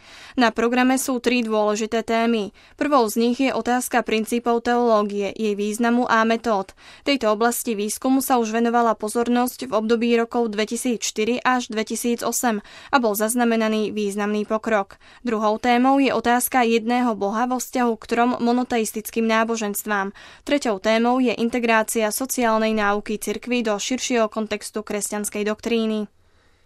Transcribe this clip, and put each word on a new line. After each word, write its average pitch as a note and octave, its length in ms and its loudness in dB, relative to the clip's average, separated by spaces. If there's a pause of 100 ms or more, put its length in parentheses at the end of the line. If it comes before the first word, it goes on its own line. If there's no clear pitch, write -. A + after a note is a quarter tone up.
(400)
Na A#3 160 4
programe B3 400 2
sú B3+ 240 -2
tri B3 240 2
dôležité G#3+ 560 0
témy. A3+ 560 0 (240)
Prvou C#4+ 240 4
z G#3+ 160 0
nich A#3+ 160 2
je C4 160 0
otázka A#3+ 480 0
princípov A#3 640 0
teológie, G#3+ 720 2
jej G#3+ 160 0
významu A#3 560 0
a A3+ 160 4
metód. A3+ 480 -2 (320)
Tejto C4+ 240 0
oblasti A3+ 480 0
výskumu C4 480 0
sa B3+ 160 2
už A3 160 -2
venovala A#3 400 2
pozornosť A#3+ 720 -2
v C4 80 -6
období A#3 400 2
rokov A#3 320 0
dvetisícštyri A3 960 -2
až B3 240 0
dvetisícosem A3+ 960 -2 (240)
a - 80 4
bol A#3 160 2
zaznamenaný A3 800 0
významný G#3 560 -2
pokrok. A3 480 -2 (240)
Druhou A3 400 -2
témou B3+ 400 4
je C4 80 4
otázka A#3+ 560 2
jedného A#3 480 2
Boha G#3+ 320 -2
vo B3 160 -2
vzťahu B3 340 0
k - 140 -10
trom A#3+ 220 2 (120)
monoteistickým A#3 880 0
náboženstvám. G#3+ 800 -2 (320)
Treťou C4 400 0
témou A#3 400 2
je B3 80 4
integrácia A3+ 800 0
sociálnej A3 640 0
náuky G#3 480 -2
cirkvi A#3 400 -2
do G#3 160 -2
širšieho A#3+ 480 0
kontextu G#3+ 560 -6
kresťanskej G#3 640 -6
doktríny. A3 640 -2 (560)